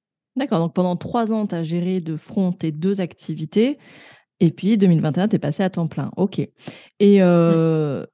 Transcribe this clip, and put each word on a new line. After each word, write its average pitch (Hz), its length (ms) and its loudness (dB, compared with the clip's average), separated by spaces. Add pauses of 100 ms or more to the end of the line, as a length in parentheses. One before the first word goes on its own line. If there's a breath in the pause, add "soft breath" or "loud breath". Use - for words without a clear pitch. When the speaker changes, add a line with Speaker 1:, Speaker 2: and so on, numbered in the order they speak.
(360)
Speaker 1:
D'accord, 254 240 -2
donc 165 120 -2
pendant 180 240 -2
trois 226 360 -4
ans, 214 140 -2
t'as 170 160 -6
géré 175 380 -4
de 160 160 -6
front 185 360 -2
tes 165 180 -6
deux 185 300 -4
activités 175 800 -2 (640 loud breath)
et 165 120 4
puis 208 260 0
deux 196 80 4
mille 165 140 4
vingt 151 180 -2
et - 20 0
un, 208 80 2
t'es 202 120 0
passé 156 220 -4
à 185 80 0
temps 170 180 -4
plein. 135 280 -8
OK. 196 220 -2
Et, - 800 0
Speaker 2:
Mm. 190 40 6
Speaker 1:
euh, 165 920 2